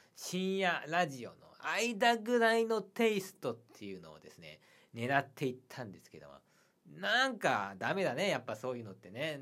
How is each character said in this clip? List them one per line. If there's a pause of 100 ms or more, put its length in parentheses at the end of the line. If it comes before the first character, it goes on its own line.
(160)
深
夜
ラ
ジ
オ
の (240)
間
ぐ
ら
い
の
テ
イ
ス
ト
っ (200)
て
い
う
の
を
で
す
ね、 (340)
狙
っ
て
い
っ (120)
た
ん
で
す
け
ど
も、 (680)
な
ん
か
ダ
メ
だ
ね、
や
っ
ぱ
そ
う
い
う
の
っ
て
ね。